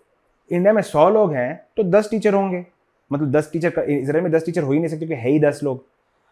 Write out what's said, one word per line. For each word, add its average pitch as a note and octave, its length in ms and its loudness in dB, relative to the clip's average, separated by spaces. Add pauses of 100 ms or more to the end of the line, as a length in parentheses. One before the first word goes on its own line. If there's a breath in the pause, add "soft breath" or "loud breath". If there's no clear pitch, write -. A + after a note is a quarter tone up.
(520)
इंडिया F3+ 200 4
में G#3+ 100 0
सौ D#3+ 280 4
लोग G#3 240 2
हैं, C3 300 -6 (120)
तो A3+ 60 0
दस G3+ 280 2
टीचर G#3 240 0
होंगे। F#3 320 -2 (460)
मतलब, C#3+ 180 -2
दस D3+ 220 0
टीचर E3 180 -2
का, D3+ 120 -2
इसराइल C#3+ 400 -2
में F3 100 -2
दस D#3+ 140 0
टीचर E3+ 160 -2
हो C#3 100 -2
ही D3 60 2
नहीं E3 100 -2
सकते, D#3 180 -8
क्योंकि D3 160 -6
है B2 80 0
ही D3+ 100 4
दस D3 240 2
लोग। C3 200 -6 (480)